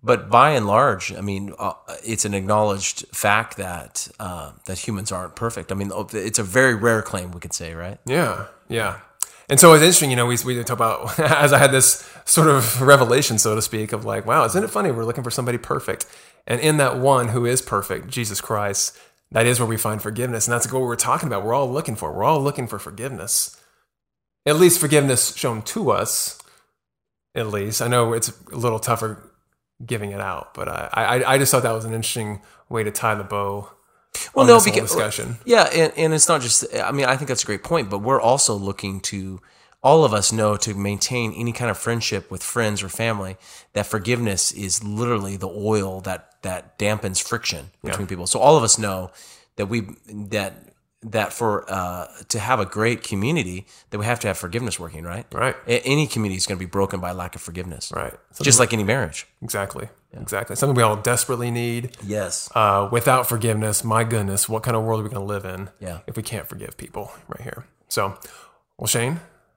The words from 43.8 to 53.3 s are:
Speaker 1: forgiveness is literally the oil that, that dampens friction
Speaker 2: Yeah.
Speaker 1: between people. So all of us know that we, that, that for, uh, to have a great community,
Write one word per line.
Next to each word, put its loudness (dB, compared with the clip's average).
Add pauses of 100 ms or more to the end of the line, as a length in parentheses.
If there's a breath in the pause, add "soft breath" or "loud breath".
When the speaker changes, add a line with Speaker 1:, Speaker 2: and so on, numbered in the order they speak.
Speaker 1:
forgiveness -2
is -6
literally -4
the -8
oil -2
that, -10 (140)
that -10
dampens -2
friction -6 (120)
Speaker 2:
Yeah. -6
Speaker 1:
between -6
people. -8
So 0
all 8
of 4
us 4
know -4 (460 loud breath)
that -2
we, -2 (480)
that, -6 (360)
that -4
for, -2
uh, -6 (220)
to -4
have 0
a 0
great -2
community, -4 (240 soft breath)